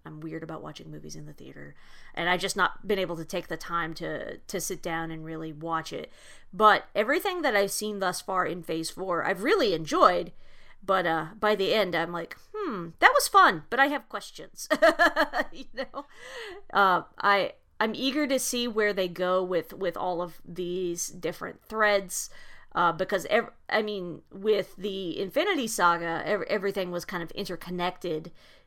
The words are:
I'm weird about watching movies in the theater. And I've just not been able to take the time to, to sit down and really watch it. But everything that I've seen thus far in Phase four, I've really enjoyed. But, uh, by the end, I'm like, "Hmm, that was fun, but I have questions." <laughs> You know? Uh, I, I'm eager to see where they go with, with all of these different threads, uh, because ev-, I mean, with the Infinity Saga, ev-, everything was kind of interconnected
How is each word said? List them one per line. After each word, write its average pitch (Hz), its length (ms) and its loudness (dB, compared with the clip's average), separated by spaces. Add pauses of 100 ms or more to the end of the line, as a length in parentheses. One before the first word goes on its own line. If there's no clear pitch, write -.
I'm 156 140 -14
weird 160 240 -10
about 160 180 -10
watching 156 280 -14
movies 156 260 -12
in 151 100 -12
the 151 60 -14
theater. 143 420 -16 (400)
And 170 140 0
I've 180 120 4
just 185 160 -2
not - 300 0
been 196 140 2
able 175 160 -2
to 165 80 -6
take 170 240 -6
the 165 80 -6
time 165 380 -4
to, - 440 -8
to - 220 -6
sit - 200 -6
down 165 300 -4
and 160 140 -8
really 160 280 -8
watch 160 400 -4
it. - 200 -8 (400)
But 208 320 8 (100)
everything 330 480 2
that 254 140 4
I've 202 160 2
seen 208 260 -4
thus 185 220 0
far 185 260 0
in 165 160 -6
Phase 165 280 -4
four, 175 340 -2
I've 190 180 0
really 277 320 4
enjoyed. 175 560 4 (540)
But, 185 220 2
uh, 160 200 0 (120)
by 214 160 4
the 185 200 2
end, 190 200 2
I'm 165 180 0
like, 170 240 -8 (180)
"Hmm, 247 340 -4 (120)
that 480 140 8
was 571 140 4
fun, 262 420 6
but 240 100 2
I 277 60 6
have 285 220 -2
questions." - 680 -12
<laughs> 294 40 0 (760)
You 269 120 -12 (100)
know? 262 320 -8 (680)
Uh, 190 300 6 (160)
I, 202 340 4 (260)
I'm 220 160 0
eager 269 320 0
to 262 120 2
see 247 300 -2
where 208 240 2
they 185 160 0
go 185 340 0
with, 180 300 -2
with 185 240 -4
all 175 260 -2
of 175 220 -10
these 175 640 -4
different - 560 -8
threads, 208 680 0 (440)
uh, 170 180 4
because 185 340 -2
ev-, - 240 2 (180)
I 220 140 2
mean, 190 400 -6 (100)
with 196 440 0
the 190 440 -6
Infinity 285 460 0
Saga, 170 580 2
ev-, 196 240 0
everything 190 420 -2
was 175 140 -4
kind 175 180 -6
of 165 100 -8
interconnected 175 1000 -4 (360)